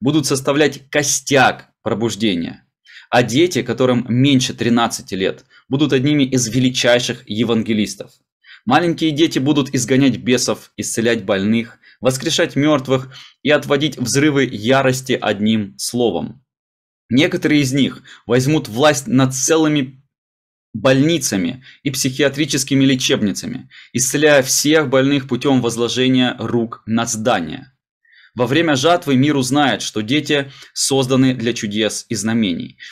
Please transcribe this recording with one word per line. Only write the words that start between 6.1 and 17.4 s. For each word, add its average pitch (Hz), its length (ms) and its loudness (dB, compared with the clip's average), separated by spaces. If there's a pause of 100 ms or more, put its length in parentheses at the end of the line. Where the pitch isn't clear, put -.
из 127 240 -2
величайших 123 800 0
евангелистов. 107 840 -2 (560)
Маленькие 156 460 2
дети 156 260 0
будут 139 360 0
изгонять 127 440 2
бесов, 117 580 -2
исцелять 117 480 -2
больных, 107 540 -2 (240)
воскрешать 135 540 -2
мертвых 135 600 0 (260)
и 135 80 0
отводить 143 460 0
взрывы 139 480 2
ярости 123 720 0
одним 104 600 -2
словом. 90 640 -2 (680)
Некоторые 151 520 2